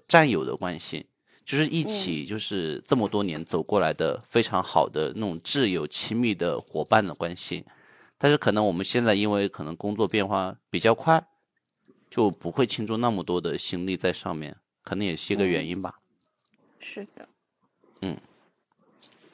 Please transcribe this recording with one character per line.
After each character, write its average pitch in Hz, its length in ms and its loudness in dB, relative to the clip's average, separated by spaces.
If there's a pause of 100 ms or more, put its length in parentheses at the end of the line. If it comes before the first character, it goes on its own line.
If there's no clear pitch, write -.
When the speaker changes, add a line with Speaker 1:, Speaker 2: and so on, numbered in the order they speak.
Speaker 1:
战 160 200 8
友 87 160 2
的 62 120 -4
关 90 240 -6
系， - 260 -10 (400)
就 - 100 -4
是 151 120 4
一 160 160 0
起 147 420 -2
就 104 140 -6
是 87 480 -4
这 139 80 2
么 110 120 2
多 101 140 0
年 82 240 -4
走 85 160 -2
过 - 180 2
来 80 140 2
的 80 340 -2
非 117 140 2
常 95 220 0
好 - 260 2
的 76 240 -2
那 107 80 -8
种 90 200 -4
挚 135 260 0
友 85 180 0
亲 - 320 -4
密 120 160 2
的 85 260 -2
伙 - 240 -6
伴 107 220 4
的 85 80 -6
关 87 220 -6
系。 - 280 -8 (580)
但 143 80 6
是 147 80 6
可 117 140 2
能 107 160 4
我 95 60 2
们 87 100 -2
现 120 220 0
在 110 80 6
因 104 180 2
为 101 160 2
可 - 160 -8
能 78 140 -6
工 104 180 -4
作 107 100 2
变 98 220 2
化 95 260 -2 (160)
比 - 80 -2
较 110 160 6
快， 160 300 2 (840)
就 110 200 2
不 87 220 -6
会 127 160 2
倾 110 180 -4
注 107 120 -4
那 120 120 0
么 98 140 -2
多 87 160 0
的 80 180 -4
心 92 300 -4
力 95 80 0
在 90 160 0
上 87 240 -6
面， 76 220 -10 (260)
可 - 120 -6
能 101 120 -2
也 85 80 -2
是 - 180 -4
一 98 40 -2
个 98 100 2
原 80 180 0
因 90 160 -6
吧。 90 140 -8
Speaker 2:
嗯。 - 640 -20 (200)
是 - 260 -14 (100)
的。 - 140 -20 (720)
Speaker 1:
嗯。 92 160 -6 (1160)